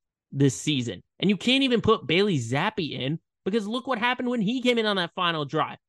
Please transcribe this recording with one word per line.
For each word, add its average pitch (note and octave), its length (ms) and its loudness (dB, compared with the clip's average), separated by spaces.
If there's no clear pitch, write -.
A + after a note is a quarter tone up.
this C#3 280 2
season. A#2+ 440 -4
And F3+ 100 0
you G#3 80 2
can't C4 280 2
even A#3+ 180 2
put G#3 240 2
Bailey F3 320 2
Zappi C3+ 560 -2
in C3+ 240 -4
because G3+ 220 -2
look A#3+ 200 -8
what B3+ 120 -2
happened B3 320 0
when B3 100 -2
he A#3 220 -2
came B3 160 2
in G#3+ 80 2
on G#3 100 0
that F3 180 -4
final E3 300 0
drive. C3 320 -2